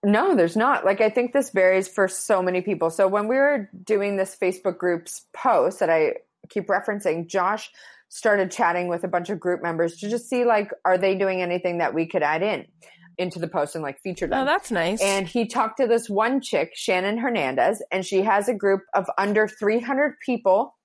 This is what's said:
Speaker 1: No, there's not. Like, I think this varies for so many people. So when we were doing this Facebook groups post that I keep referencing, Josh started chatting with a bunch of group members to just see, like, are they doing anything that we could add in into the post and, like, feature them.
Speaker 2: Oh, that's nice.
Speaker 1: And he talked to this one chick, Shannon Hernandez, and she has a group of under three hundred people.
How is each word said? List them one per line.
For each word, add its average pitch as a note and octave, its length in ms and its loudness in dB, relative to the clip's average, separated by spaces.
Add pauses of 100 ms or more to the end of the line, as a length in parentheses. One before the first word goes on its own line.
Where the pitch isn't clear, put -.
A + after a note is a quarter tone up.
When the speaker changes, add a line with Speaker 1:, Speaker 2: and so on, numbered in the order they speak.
Speaker 1:
No, A#3+ 320 4
there's E3+ 220 4
not. B3 280 2
Like, G3+ 160 2
I G#3+ 80 4
think A#3+ 240 0
this C#4 160 0
varies F#3 380 4
for F#3+ 200 0
so F#3 340 0
many F3+ 200 0
people. E3+ 280 0
So F#3+ 180 2
when G#3 200 0
we B3 100 2
were G#3+ 320 2 (140)
doing G3+ 340 0
this F#3+ 180 -2
Facebook F#3 420 -2
groups F3 560 -4
post F#3+ 460 2
that F3 100 2
I D#3+ 260 2 (340)
keep - 180 -6
referencing, F#3+ 600 -2
Josh F#3+ 440 -2 (380)
started G3+ 420 0
chatting F3+ 360 0
with E3+ 160 -4
a F#3+ 40 -6
bunch F3 220 -2
of G3 100 -6
group F3 240 -2
members E3+ 340 -2
to G3+ 120 -10
just A#3 200 -6
see, B3 160 0
like, G#3+ 260 2 (140)
are F#3 120 4
they F#3+ 180 2
doing F#3+ 260 0
anything F3 380 -2
that C3+ 140 0
we E3 120 0
could E3 180 -2
add D#3 200 0
in G3 220 -4 (520)
into F3+ 220 -4
the E3+ 80 -6
post D#3+ 260 -2
and, D#3+ 100 -8
like, C#3+ 180 -10
feature F3+ 260 -6
them. C4 140 0
Speaker 2:
Oh, C4 40 -2
that's D#4+ 240 -2
nice. G3 320 -2
Speaker 1:
And G3 260 0
he A#3 200 -2
talked - 300 -2
to C4 100 2
this A#3 200 0
one A3 320 0
chick, - 360 -2
Shannon G3 420 -2
Hernandez, F#3+ 640 0 (100)
and F#3+ 140 -2
she F#3+ 160 0
has G3+ 260 2
a B3+ 60 0
group G3 280 0 (120)
of G3 140 0 (100)
under G#3 300 2
three G#3+ 320 0
hundred C4 440 -2
people. A3+ 600 0